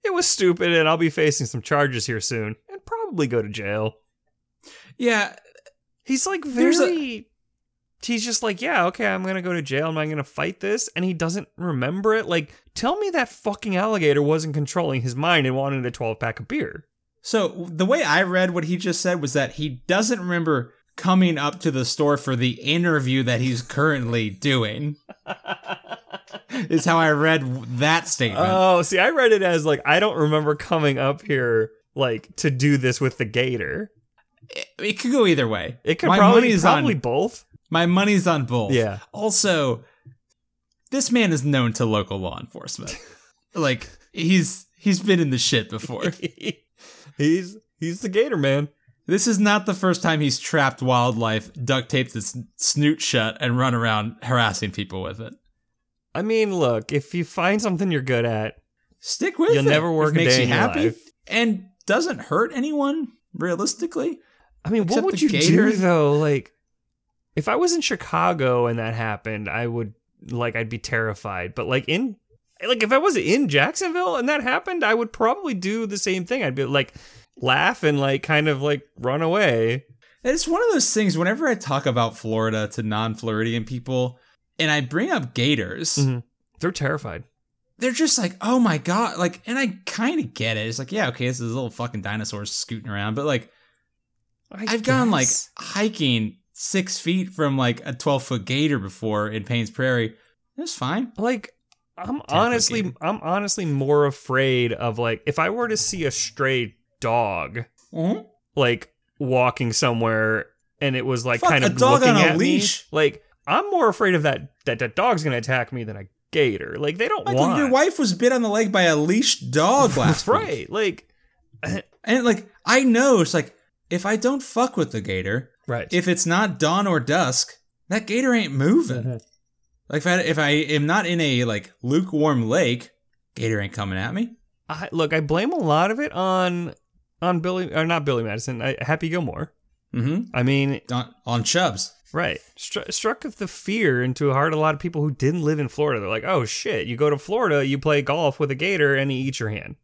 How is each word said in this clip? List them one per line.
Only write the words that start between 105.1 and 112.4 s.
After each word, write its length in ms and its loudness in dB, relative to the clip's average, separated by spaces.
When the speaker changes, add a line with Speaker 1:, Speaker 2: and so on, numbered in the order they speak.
Speaker 1:
if 120 -2
I 120 0
were 180 -4
to 80 -2
see 280 -2
a 60 0
stray 640 -2
dog, 640 -2
Speaker 2:
Mm-hmm. 300 -2
Speaker 1:
like, 360 0
walking 540 0
somewhere 720 0
and 160 0
it 100 -4
was, 200 -2
like, 140 0
Speaker 2:
Fuck, 100 4
Speaker 1:
kind 140 4
of 80 4
Speaker 2:
a 60 -4
dog 220 6
Speaker 1:
looking 160 6
Speaker 2:
on 60 6
a 40 6
Speaker 1:
at 60 4
me, 60 0
Speaker 2:
leash. 540 2